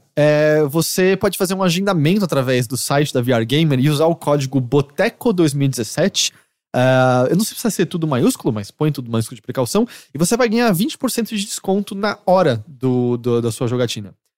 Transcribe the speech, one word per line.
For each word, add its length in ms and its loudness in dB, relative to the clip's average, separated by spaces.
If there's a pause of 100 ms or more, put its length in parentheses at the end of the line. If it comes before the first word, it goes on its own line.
(160)
é, 480 4
você 520 0
pode 220 -2
fazer 160 -2
um 80 -4
agendamento 640 2
através 420 0
do 100 -6
site 380 0
da 60 0
V 120 0
R 120 2
Gamer 340 2
e 120 2
usar 160 2
o 100 2
código 440 -2
boteco 720 -2
dois 220 2
mil 120 0
e 20 2
dezessete. 640 -2 (440)
Ah, 540 4
eu 60 2
não 80 2
sei 60 -6
se 40 -12
precisa 160 -4
ser 160 -2
tudo 180 -4
maiúsculo, 480 0
mas 160 -6
põe 220 -2
tudo 180 -6
maiúsculo 280 -4
de 60 -20
precaução. 440 -2 (260)
E 60 -8
você 180 0
vai 120 2
ganhar 240 2
vinte 260 -2
por 100 -2
cento 280 -4
de 80 -4
desconto 500 -4
na 320 -4
hora 400 2
do, 500 -2
do, 240 0
da 120 -2
sua 160 -4
jogatina. 440 -4 (260)